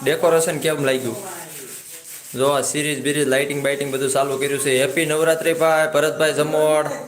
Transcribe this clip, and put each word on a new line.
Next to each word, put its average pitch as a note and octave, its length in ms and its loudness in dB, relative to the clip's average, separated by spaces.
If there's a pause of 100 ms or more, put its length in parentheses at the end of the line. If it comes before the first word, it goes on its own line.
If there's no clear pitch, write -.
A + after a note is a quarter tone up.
ડેકોરેશન E3 540 2
કેમ D3 280 0
લાગ્યું. B2 300 0 (1160)
જો C3 160 2
આ C#3 120 2
સિરીઝ D3 420 -4
બીરીઝ, D3 240 0
લાઇટિંગ C#3+ 360 0
બાઇટિંગ C#3+ 300 -2
બધું C3+ 160 -2
ચાલુ C#3 280 0
કર્યું C#3 220 -2
છે. C3 260 2
હેપી D#3 200 0
નવરાત્રી D#3+ 480 2
ભાઈ, D#3+ 340 4
ભરતભાઈ D3+ 460 2
જમોડ D3+ 520 2 (220)